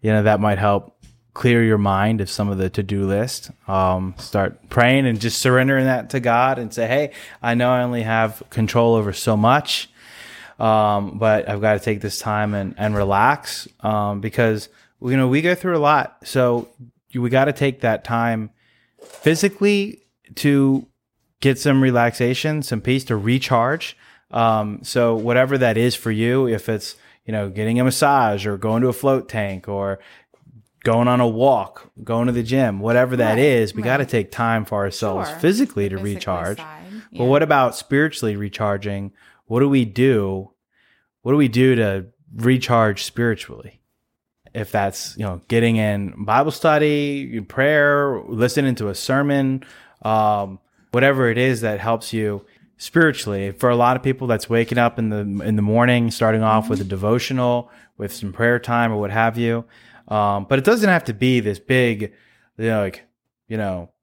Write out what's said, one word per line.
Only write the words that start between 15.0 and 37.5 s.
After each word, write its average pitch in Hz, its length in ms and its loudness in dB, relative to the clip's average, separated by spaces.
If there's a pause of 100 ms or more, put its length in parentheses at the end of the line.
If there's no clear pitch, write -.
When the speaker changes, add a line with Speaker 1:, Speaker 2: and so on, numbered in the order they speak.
Speaker 1:
you 127 160 -2
know, 131 120 2
we 139 140 2
go 175 120 2
through 180 220 -2
a - 20 2
lot. 147 460 2
So 123 440 0 (460)
we 120 160 -2
gotta 135 220 2
take 135 280 -2
that 110 240 -2
time 117 460 -2 (520)
physically 202 1000 0 (340)
to 135 500 2 (540)
get 135 180 2
some 135 240 4
relaxation, 123 800 0
some 120 180 -6
peace, 131 240 -2
to 120 120 -2
recharge. 127 800 0 (340)
Um, 110 520 0
so 117 320 2
whatever 120 440 2
that 117 180 2
is 120 180 2
for - 160 -6
you, 120 380 0
if 110 200 -4
it's, 107 280 -6 (280)
you 110 80 -8
know, 104 160 -4
getting 107 300 -2
a 123 60 2
massage 127 600 2
or 101 100 -4
going 110 260 0
to 131 60 2
a 123 40 0
float 135 360 -2
tank 98 400 -6
or 98 300 -4 (880)
going 117 240 2
on 123 120 2
a 123 80 4
walk, 113 640 0 (120)
going 117 240 -2
to 123 60 0
the 120 100 -2
gym, 117 380 0
whatever 123 360 2
that 113 180 2
Speaker 2:
Right, 113 40 0
Speaker 1:
is, 120 360 2
we 110 80 -6
Speaker 2:
right. 107 60 -2
Speaker 1:
gotta 135 180 0
take 107 240 -2
time 113 340 -2
for 107 180 -6
ourselves 95 460 -4
Speaker 2:
Sure. 156 100 -12
Speaker 1:
physically 175 500 0
to 95 80 -6
Speaker 2:
The 92 60 -8
physical 101 120 -4 (200)
Speaker 1:
recharge. 90 240 -6
Speaker 2:
side, 156 240 -18 (300)
Speaker 1:
But - 80 -18
Speaker 2:
yeah. 123 60 0
Speaker 1:
what 139 160 4
about 139 340 2